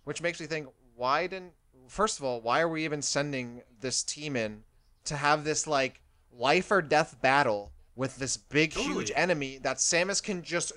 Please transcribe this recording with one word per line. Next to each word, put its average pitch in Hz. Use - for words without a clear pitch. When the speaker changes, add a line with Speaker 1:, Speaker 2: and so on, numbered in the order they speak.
Speaker 1:
which 147
makes 170
me 156
think, 151
why 135
didn't, 180
first 208
of 147
all, 123
why 120
are 170
we 160
even 147
sending 127
this 127
team 147
in 107
to 156
have 147
this, 151
like, 135
life 139
or 196
death 151
battle 127
with 127
this 131
big, 151
Speaker 2:
Totally. 233
Speaker 1:
huge -
enemy 143
that 131
Samus 185
can 185
just 160